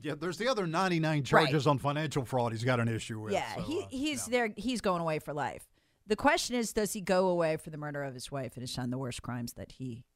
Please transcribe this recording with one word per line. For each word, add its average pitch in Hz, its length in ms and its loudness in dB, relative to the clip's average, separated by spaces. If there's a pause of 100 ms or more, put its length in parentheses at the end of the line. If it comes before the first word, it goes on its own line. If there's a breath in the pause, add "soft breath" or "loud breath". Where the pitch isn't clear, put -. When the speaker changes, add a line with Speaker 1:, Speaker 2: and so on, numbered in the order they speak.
Speaker 1:
yeah, 147 160 -4
there's 160 180 -4
the 226 120 -2
other 208 180 2
ninety-nine 160 520 2
Speaker 2:
Right. 135 60 2
Speaker 1:
charges 156 440 6
on 139 100 6
financial 143 460 -2
fraud 120 260 2
he's 113 140 -4
got 127 160 4
an 117 80 4
issue 110 320 -4
with. 107 140 -4
Speaker 2:
Yeah, 123 200 -2
Speaker 1:
So, - 80 -6
Speaker 2:
he, 349 200 -4
Speaker 1:
uh, - 60 -10
Speaker 2:
he's 277 380 -4
Speaker 1:
yeah. 226 60 -8
Speaker 2:
there. 233 240 2
He's 220 240 -2
going 180 200 0
away 156 200 0
for 147 120 -8
life. 131 360 -6 (400)
The 214 80 2
question 285 400 4
is, 233 160 -2
does 214 200 0
he 220 80 -6
go 185 280 4
away 165 280 2
for 160 140 -10
the 156 60 -10
murder 147 260 -6
of 135 120 -6
his 127 180 -12
wife 135 240 -6
and 120 60 -10
his 127 100 -8
son, 123 180 -4
the 127 80 -2
worst 123 240 -6
crimes 120 300 -6
that - 180 -12
he 123 320 -10 (140)